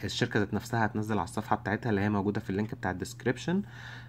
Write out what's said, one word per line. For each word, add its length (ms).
الشركة 360
ذات 140
نفسها 320
هتنزل 320
على 60
الصفحة 320
بتاعتها 340
اللي 120
هي 80
موجودة 320
في 80
اللينك 260
بتاع 160
الديسكريبشن. 680